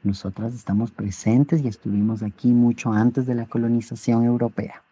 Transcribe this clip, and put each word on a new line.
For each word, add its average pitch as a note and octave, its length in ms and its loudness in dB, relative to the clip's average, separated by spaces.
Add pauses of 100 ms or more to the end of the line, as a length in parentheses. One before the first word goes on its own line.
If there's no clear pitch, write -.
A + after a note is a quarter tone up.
Nosotras G#2 500 -4
estamos A2 380 -2
presentes B2 680 0
y C3 60 -2
estuvimos G#2 560 -2
aquí G#2+ 260 -2
mucho A#2+ 440 2
antes A#2+ 320 2
de B2 100 -2
la A#2 100 -4
colonización A#2 800 0
europea. A#2 680 -2